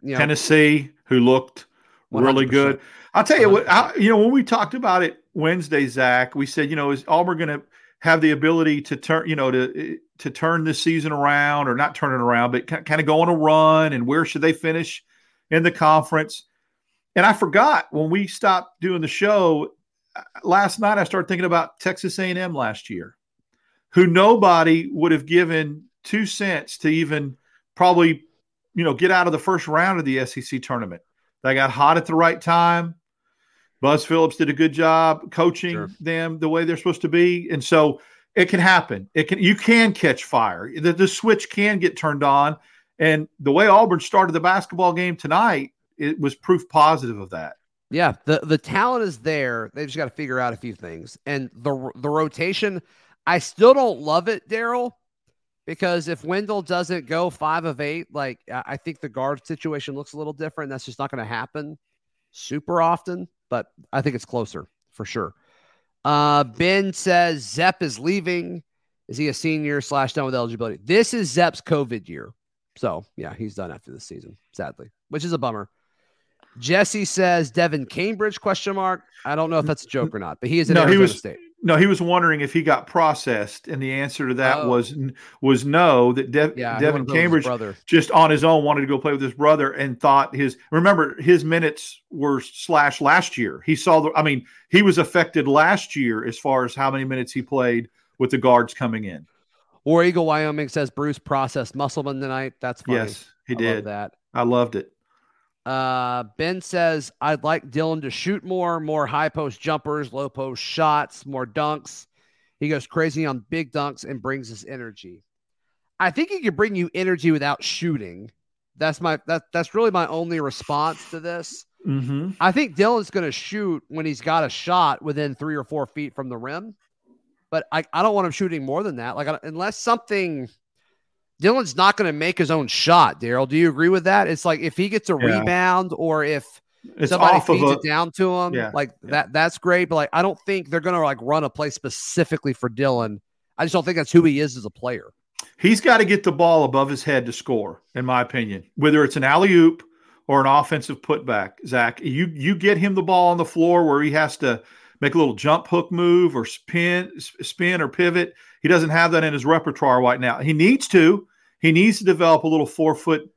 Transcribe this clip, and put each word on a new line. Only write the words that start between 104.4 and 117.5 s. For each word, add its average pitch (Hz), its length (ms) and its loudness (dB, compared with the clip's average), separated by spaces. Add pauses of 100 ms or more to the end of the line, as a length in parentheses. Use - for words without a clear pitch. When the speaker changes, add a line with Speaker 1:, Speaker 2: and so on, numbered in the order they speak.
Speaker 2:
loved 120 340 0
it. - 160 -10 (720)
Speaker 1:
Uh, 127 580 -4 (140)
Ben 175 220 -6
says, 165 500 -2 (100)
"I'd 147 240 -2
like 151 260 -4
Dylan 160 320 -4
to - 80 -8
shoot - 340 -6
more, 175 360 -4
more 151 280 -2
high 151 200 -2
post 147 320 -8
jumpers, 147 520 -6
low 135 160 -8
post 135 340 -10
shots, 151 640 -2
more 131 200 -8
dunks. 151 600 -8 (540)
He 147 80 -4
goes 147 180 -4
crazy 160 400 -4
on 127 240 -6
big 160 220 -6
dunks 143 320 -8
and 127 180 -12
brings 131 260 -8
his 110 160 -18
energy." 104 600 -18 (760)
I 180 140 0
think 339 180 -4
he 381 120 -8
could 208 140 -2
bring 208 200 -2
you 175 180 -2
energy 175 380 0
without 143 320 -2